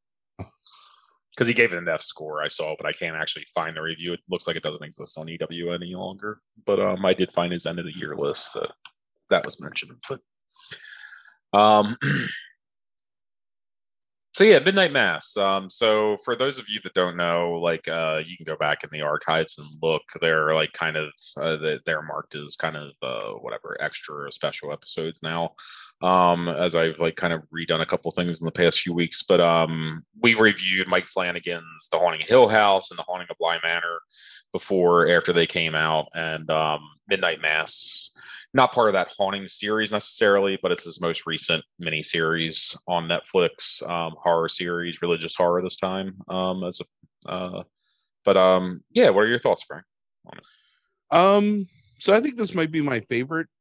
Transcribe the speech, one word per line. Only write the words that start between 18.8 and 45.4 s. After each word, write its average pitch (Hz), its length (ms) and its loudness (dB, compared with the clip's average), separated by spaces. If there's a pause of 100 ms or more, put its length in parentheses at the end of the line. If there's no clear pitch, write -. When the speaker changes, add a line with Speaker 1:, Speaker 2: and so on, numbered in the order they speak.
Speaker 1:
in 76 80 -12
the 76 100 -10
archives 78 560 -2
and 73 100 -16 (140)
look. 80 220 -2 (180)
They're, 78 320 2
like, 80 200 0
kind 80 220 -4
of, 76 160 -6 (300)
uh, 80 160 -2
they, 76 300 -4
they're 78 160 -4
marked 76 320 -10
as 73 200 -12
kind 78 220 -6
of, 76 140 -14 (100)
uh, 55 320 -8
whatever, 57 480 -12
extra 73 440 -8
or 69 60 -12
special 73 400 -8
episodes - 520 -8
now. 82 320 -4 (480)
Um, 87 440 4
as 82 280 -2
I've, 82 240 0
like, 82 160 0
kind 85 180 -2
of 80 80 -4 (100)
redone 82 300 -2
a 80 60 -2
couple 85 240 -2
things 87 280 -2
in 82 60 -6
the 82 60 -4
past 87 300 4
few 87 120 -4
weeks, 85 300 0
but, 90 180 6
um, 80 600 2 (180)
we 117 140 4
reviewed 95 520 2
Mike 92 200 0
Flanagan's 87 840 -6
The 85 60 2
Haunting 82 240 0
of 80 60 -12
Hill 120 200 8
House 104 440 4
and 87 80 -12
The 78 80 -8
Haunting 90 240 -8
of 85 80 -16
Bly 82 240 0
Manor 85 380 -4 (520)
before, 87 560 4
after 87 240 4
they 82 140 4
came 82 260 -2
out, 78 400 0
and, 80 380 -8
um, 78 300 0 (260)
Midnight 87 340 -2
Mass. - 680 -2 (420)
Not 131 200 4
part 117 160 4
of 98 40 2
that 90 240 0
Haunting 98 300 -4
series 107 440 -4
necessarily, 101 680 2
but 90 100 0
it's 87 140 -4
his 85 160 -12
most 85 260 -4
recent 80 360 -4 (180)
miniseries 80 960 0 (100)
on 85 200 -2
Netflix, - 800 0
um, 82 320 -4
horror 82 280 2
series, 87 520 -6
religious 82 340 -2
horror 90 280 2